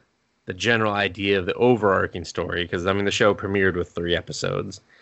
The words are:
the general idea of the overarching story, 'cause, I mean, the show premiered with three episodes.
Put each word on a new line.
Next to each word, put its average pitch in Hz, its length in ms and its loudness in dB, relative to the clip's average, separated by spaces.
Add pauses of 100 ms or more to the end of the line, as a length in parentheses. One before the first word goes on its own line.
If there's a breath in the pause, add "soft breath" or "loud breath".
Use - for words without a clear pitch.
(460)
the 101 80 -8
general 107 400 0
idea 98 460 0
of 90 80 -4
the - 80 -2
overarching 98 680 2
story, 87 440 -4
'cause, 90 180 -4
I 95 80 2
mean, 101 120 -2
the 101 60 0
show 104 220 4
premiered 98 420 0
with 85 160 -4
three 87 240 -2
episodes. 95 640 -4 (220 soft breath)